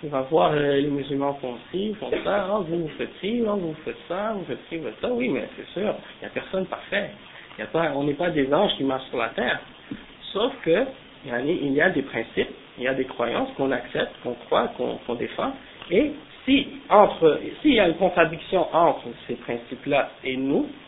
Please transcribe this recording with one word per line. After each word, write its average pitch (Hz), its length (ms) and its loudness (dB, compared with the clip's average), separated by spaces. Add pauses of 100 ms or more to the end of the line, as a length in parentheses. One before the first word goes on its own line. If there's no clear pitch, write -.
Il 151 80 -8
va 135 120 0
voir, 160 320 4
euh, 143 220 4
les 143 120 2
musulmans 139 460 0
font 127 220 -8 (140)
ci, 202 300 -2
font - 100 -6 (140)
ça, 185 280 0
oh, 208 160 0
vous, 170 140 -2
vous 151 160 -4
faites 117 120 -6 (100)
ci, 233 260 0
oh, 208 100 0
vous 165 180 -4 (100)
faites 117 140 -8 (100)
ça, 208 260 -4
vous 185 100 -6
faites 135 240 -8
ci, 165 100 -8
vous 156 60 -8
faites - 160 -8
ça. 196 120 -2
Oui, 240 160 0
mais 127 280 -2
c'est - 240 -8
sûr, 196 140 0 (220)
il - 80 -18
n'y - 20 -8
a 104 40 -10
personne - 360 -4
parfait. 190 440 -6 (480)
Il 107 40 -6
y - 20 -6
a - 20 -10
pas, 160 280 0
on 139 100 0
n'est 147 100 2
pas 175 160 0
des 143 240 2
anges 185 220 4
qui - 80 -2
marchent 135 260 -2
sur 135 80 -4
la 113 120 0
terre. - 300 -2 (720)
Sauf 233 200 0 (120)
que, 180 200 4 (420)
yani, 131 360 0
il 139 100 0
y 143 80 4
a 180 100 6
des 160 120 0
principes, - 480 -2 (280)
il 123 60 -6
y 127 40 2
a 135 60 2
des 135 120 0
croyances 135 500 -2
qu'on 135 160 2
accepte, - 400 -2 (100)
qu'on 123 120 -4
croit, 214 420 2
qu'on, 120 300 -2
qu'on 120 100 -2
défend. 127 360 -4 (380)
Et 247 220 4 (320)
si 269 240 4 (200)
entre, 160 520 6 (220)
s'il 294 120 6
y 220 60 6
a 185 80 6
une 160 80 0
contradiction 170 760 2
entre 160 300 4 (240)
ces 123 80 -6
principes-là 127 760 -2 (120)
et 131 140 -4
nous 139 320 0 (200)